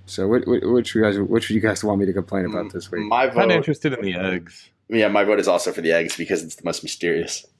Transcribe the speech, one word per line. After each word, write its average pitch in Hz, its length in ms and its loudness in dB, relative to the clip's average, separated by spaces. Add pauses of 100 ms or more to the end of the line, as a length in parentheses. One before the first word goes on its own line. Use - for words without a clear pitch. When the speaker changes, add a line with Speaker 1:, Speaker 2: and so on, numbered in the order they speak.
Speaker 1:
So 98 220 -4
wh-, 117 160 2
wh-, 117 280 0
which 120 240 0
you 113 60 4
guys, 101 180 2
which 101 300 0
you 107 100 2
guys 101 240 0
want 104 160 0
me 101 60 2
to 92 80 -2
complain 95 320 -4
about 87 200 -6
Speaker 2:
M-, 80 80 -14
Speaker 1:
this - 180 -12
week? 104 160 -6
Speaker 2:
my 120 200 2
Speaker 3:
I'm 123 60 -4
Speaker 2:
vote 190 180 4
Speaker 3:
interested 156 420 0
in - 80 -6
the 95 140 -4
eggs. 92 540 -6 (200)
Speaker 2:
Yeah, 110 200 4
my 101 140 4
vote 101 160 4
is 98 80 0
also 90 240 2
for 85 100 -6
the 82 120 2
eggs 82 220 0
because 85 280 -2
it's 80 120 -14
the - 100 -20
most 82 180 -4
mysterious. 85 600 -4 (140)